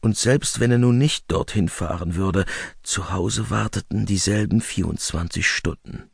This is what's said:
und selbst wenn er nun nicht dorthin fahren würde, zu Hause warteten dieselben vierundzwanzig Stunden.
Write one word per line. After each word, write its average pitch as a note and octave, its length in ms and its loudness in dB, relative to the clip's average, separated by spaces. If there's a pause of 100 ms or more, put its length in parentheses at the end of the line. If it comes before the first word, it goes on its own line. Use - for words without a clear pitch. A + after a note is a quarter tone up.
und A2 160 2
selbst - 440 2
wenn A#2+ 100 4
er A#2+ 80 4
nun B2 200 6
nicht - 320 0
dorthin E2 380 0
fahren E2+ 460 -4
würde, F#2+ 320 2 (360)
zu F2+ 300 -4
Hause G#2+ 380 -2
warteten G#2+ 560 -2
dieselben G2+ 540 2
vierundzwanzig E2 880 -2
Stunden. - 640 -6